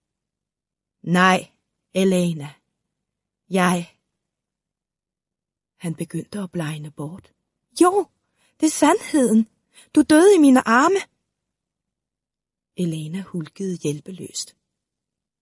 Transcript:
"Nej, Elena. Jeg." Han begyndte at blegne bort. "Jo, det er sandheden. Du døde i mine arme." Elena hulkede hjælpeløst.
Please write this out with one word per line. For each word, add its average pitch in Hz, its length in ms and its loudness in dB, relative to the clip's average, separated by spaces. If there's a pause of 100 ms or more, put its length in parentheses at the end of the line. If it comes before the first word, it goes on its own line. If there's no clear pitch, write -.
(1000)
"Nej, 180 500 0 (420)
Elena. 175 560 -2 (1000)
Jeg." 180 480 -2 (1800)
Han 165 180 -8
begyndte 170 440 -12
at 190 120 -12
blegne 151 400 -10
bort. 160 420 -16 (480)
"Jo, 359 120 2 (680)
det 311 60 0
er 311 180 -2
sandheden. 262 640 2 (460)
Du 302 140 6
døde 349 260 6
i 349 40 4
mine 277 280 4
arme." 302 340 2 (1700)
Elena 160 460 -6
hulkede 180 640 -10
hjælpeløst. - 720 -10 (840)